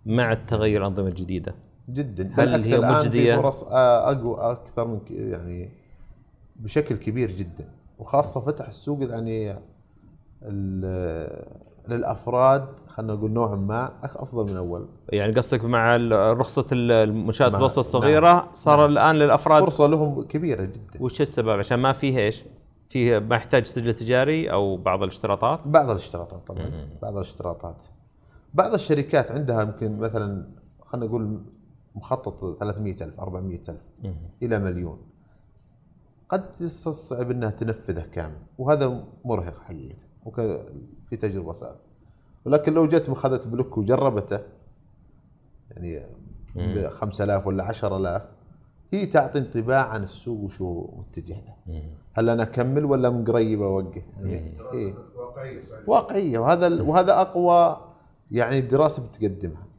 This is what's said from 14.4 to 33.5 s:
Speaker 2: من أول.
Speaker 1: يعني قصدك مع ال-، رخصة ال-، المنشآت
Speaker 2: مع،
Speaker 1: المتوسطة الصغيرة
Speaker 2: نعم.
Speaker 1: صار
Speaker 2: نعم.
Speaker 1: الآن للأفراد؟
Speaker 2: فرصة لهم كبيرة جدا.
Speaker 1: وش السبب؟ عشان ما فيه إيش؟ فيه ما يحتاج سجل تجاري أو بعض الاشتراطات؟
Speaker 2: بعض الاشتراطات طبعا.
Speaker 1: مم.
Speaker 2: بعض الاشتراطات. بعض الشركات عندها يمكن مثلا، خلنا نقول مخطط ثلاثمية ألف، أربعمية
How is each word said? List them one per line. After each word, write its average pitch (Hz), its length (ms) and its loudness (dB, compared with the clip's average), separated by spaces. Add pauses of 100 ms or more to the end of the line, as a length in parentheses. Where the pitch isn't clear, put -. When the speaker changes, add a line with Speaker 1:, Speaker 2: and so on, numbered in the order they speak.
Speaker 2:
من 92 60 -6
أول. 90 300 -6 (220)
Speaker 1:
يعني 104 240 0
قصدك 117 320 0
مع 117 300 4
ال-، 113 420 4
رخصة - 340 0
ال-، 120 200 2
المنشآت 110 600 4
Speaker 2:
مع، 98 60 0
Speaker 1:
المتوسطة 135 220 4
الصغيرة 151 540 6
Speaker 2:
نعم. 175 200 4
Speaker 1:
صار 147 260 4
Speaker 2:
نعم. 147 100 8
Speaker 1:
الآن 147 260 6
للأفراد؟ 151 480 6
Speaker 2:
فرصة 147 240 4
لهم 147 340 2
كبيرة 151 440 -2
جدا. - 340 -12
Speaker 1:
وش 127 220 -4
السبب؟ 123 280 0
عشان 107 300 2
ما 131 140 2
فيه 131 260 0
إيش؟ 107 240 0 (460)
فيه 120 300 2
ما 110 160 0
يحتاج 120 300 2
سجل 117 280 -4
تجاري 127 580 0
أو 98 260 0
بعض 95 260 0
الاشتراطات؟ 107 640 -2
Speaker 2:
بعض 147 240 4
الاشتراطات 90 580 -6
طبعا. 87 220 -8
Speaker 1:
مم. 76 200 -10 (120)
Speaker 2:
بعض 104 140 -8
الاشتراطات. 87 680 -10 (680)
بعض 208 200 2
الشركات 143 580 0
عندها 123 300 -2
يمكن 107 380 -4
مثلا، 104 480 -4 (340)
خلنا 123 240 -8
نقول 107 360 -4 (540)
مخطط 101 640 -8
ثلاثمية 104 420 -6
ألف، 80 180 -14
أربعمية 92 500 -10